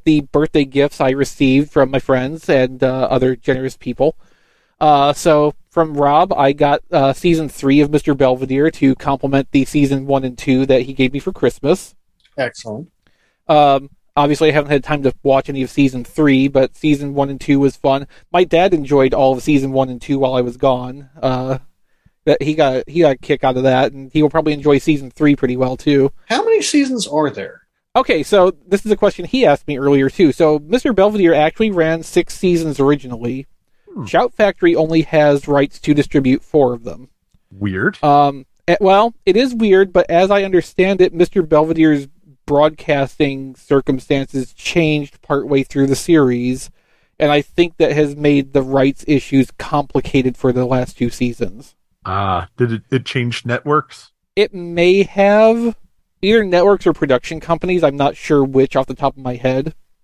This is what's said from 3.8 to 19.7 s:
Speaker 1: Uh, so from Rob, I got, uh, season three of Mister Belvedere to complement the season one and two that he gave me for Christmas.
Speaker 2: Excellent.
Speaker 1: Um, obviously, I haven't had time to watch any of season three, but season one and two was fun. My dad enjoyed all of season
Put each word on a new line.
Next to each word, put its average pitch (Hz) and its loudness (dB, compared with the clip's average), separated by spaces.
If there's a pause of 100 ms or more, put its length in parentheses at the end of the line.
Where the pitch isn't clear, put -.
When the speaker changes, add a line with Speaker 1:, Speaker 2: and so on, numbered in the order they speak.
Speaker 1:
Uh, 147 4
so 147 2 (160)
from 160 -2
Rob, 147 2
I 139 0
got, 143 0
uh, 135 2
season 160 -2
three 139 0
of 143 2
Mister 151 0
Belvedere 131 0
to 139 0
complement 139 -2
the 135 -2
season 139 -2
one 139 0
and 123 -8
two 131 0
that 131 2
he 135 -10
gave 131 0
me 143 -6
for 190 -8
Christmas. - -2 (420)
Speaker 2:
Excellent. 120 -10 (560)
Speaker 1:
Um, 143 2 (260)
obviously, 147 2
I - 0
haven't 143 0
had 143 0
time 147 -4
to 131 0
watch 135 0
any 139 -4
of 123 -8
season 131 0
three, 139 0
but 135 0
season 143 -4
one 139 -2
and 135 -12
two 139 0
was 139 0
fun. 139 -2 (240)
My 180 4
dad 175 2
enjoyed 139 2
all 135 2
of 127 -6
season 135 0